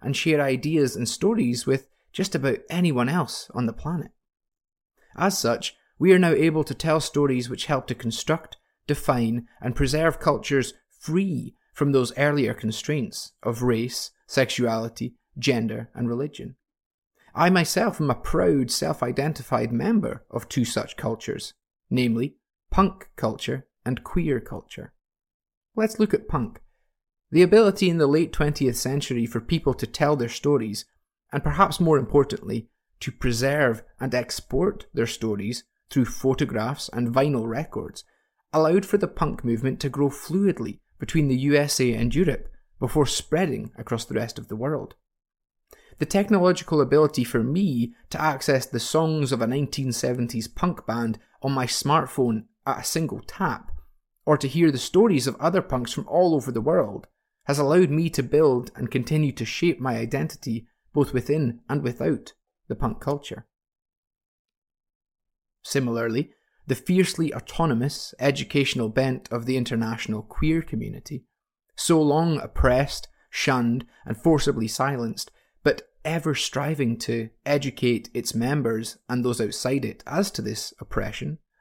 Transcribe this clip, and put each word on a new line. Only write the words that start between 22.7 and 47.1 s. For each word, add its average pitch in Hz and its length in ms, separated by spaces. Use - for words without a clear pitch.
punk - 460
culture 127 500
and 127 180
queer 151 380
culture. - 520
Let's 220 240
look 214 120
at - 160
punk. - 320
The 165 120
ability 196 460
in 170 100
the 147 100
late 156 240
twentieth 143 440
century 131 500
for 117 140
people 143 340
to - 120
tell 147 300
their 120 120
stories, 117 580
and 139 120
perhaps 151 340
more 160 180
importantly, 131 720
to - 140
preserve 127 720
and 127 120
export - 800
their 117 140
stories 110 560
through 127 180
photographs 131 840
and 120 220
vinyl 131 340
records, - 540
allowed 160 320
for - 140
the 190 100
punk - 360
movement 120 360
to 143 80
grow 139 200
fluidly 151 720
between 147 300
the 131 80
U 143 200
S 143 240
A 123 140
and 117 180
Europe 156 360
before 139 260
spreading 127 720
across 117 260
the 135 100
rest 117 240
of 113 100
the - 80
world. 135 400
The 151 80
technological 185 720
ability 139 440